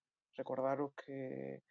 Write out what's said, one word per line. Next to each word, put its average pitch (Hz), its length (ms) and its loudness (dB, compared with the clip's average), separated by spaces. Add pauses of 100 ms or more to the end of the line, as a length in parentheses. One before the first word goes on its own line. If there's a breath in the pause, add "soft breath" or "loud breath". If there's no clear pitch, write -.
(340)
Recordaros 135 600 2
que 135 760 -4